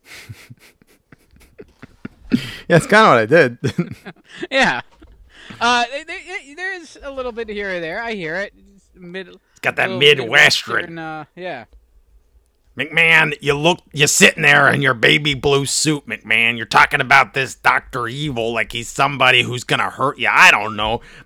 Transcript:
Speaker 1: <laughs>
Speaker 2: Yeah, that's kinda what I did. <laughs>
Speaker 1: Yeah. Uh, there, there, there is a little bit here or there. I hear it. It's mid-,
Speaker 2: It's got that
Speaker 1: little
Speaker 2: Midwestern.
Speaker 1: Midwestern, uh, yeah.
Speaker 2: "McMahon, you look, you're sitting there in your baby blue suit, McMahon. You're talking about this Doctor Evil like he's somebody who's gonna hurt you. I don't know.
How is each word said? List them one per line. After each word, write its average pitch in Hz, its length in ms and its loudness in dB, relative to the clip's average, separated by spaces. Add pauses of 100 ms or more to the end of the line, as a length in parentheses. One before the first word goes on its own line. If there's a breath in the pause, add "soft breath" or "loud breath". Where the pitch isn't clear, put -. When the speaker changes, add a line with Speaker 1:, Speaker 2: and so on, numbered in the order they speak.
Speaker 1:
<laughs> - 280 -20 (2250 loud breath)
Speaker 2:
Yeah, 175 120 4
that's - 80 2
kinda 190 220 6
what 131 100 6
I 110 80 2
did. 123 360 4
<laughs> 139 340 -4 (540 loud breath)
Speaker 1:
Yeah. 196 300 0 (800 loud breath)
Uh, 240 300 2
there, 294 160 -10
there, 330 500 -12
there 370 180 -8
is 339 280 -18
a 277 80 -14
little 254 220 -8
bit 220 180 -10
here 202 260 -6
or 175 40 -6
there. 170 220 -6
I 233 120 -8
hear 165 220 -8
it. 196 180 -8 (200)
It's - 200 -20
mid-, 180 340 -14
Speaker 2:
It's - 320 -20
got - 160 -6
that 131 140 -2
Speaker 1:
little 117 80 -6
Speaker 2:
Midwestern. 135 960 -4
Speaker 1:
Midwestern, 165 40 -14
uh, 156 260 -14 (120)
yeah. 170 280 -12 (1120)
Speaker 2:
"McMahon, 160 680 2
you 139 100 2
look, 156 280 0 (120)
you're 147 160 2
sitting - 360 2
there 143 280 6
in 139 80 0
your 131 140 0
baby 147 400 2
blue 139 320 0
suit, 147 400 -2
McMahon. 113 500 -2
You're 113 80 -8
talking 147 380 2
about 127 320 4
this 135 200 -4
Doctor 127 540 -2
Evil 120 460 -4
like 110 180 -4
he's 120 160 -8
somebody 131 540 2
who's 117 220 -6
gonna 113 260 -2
hurt 131 280 -4
you. 110 140 0
I 170 180 6
don't 107 240 -2
know. 107 280 -4 (240 loud breath)